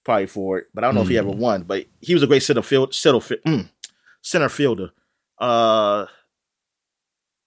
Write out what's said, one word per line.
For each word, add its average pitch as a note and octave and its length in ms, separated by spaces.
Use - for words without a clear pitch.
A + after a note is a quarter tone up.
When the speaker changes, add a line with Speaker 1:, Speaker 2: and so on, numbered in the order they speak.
Speaker 1:
probably G#2 240
for F#2+ 300
it, - 160
but G#2+ 100
I A#2+ 40
don't - 80
know A#2 80
if F#2 60
he A#2 80
ever G2+ 120
Speaker 2:
Mm. G2 80
Speaker 1:
won. G#2+ 260
But F#2+ 220
he E3+ 160
was C#3+ 80
a C3 40
great C3+ 160
center B2 200
field-, C3 320
center C#3 260
fi-, - 140
mm, D3 240
center D3+ 280
fielder. G#2+ 420
Uh, A2 720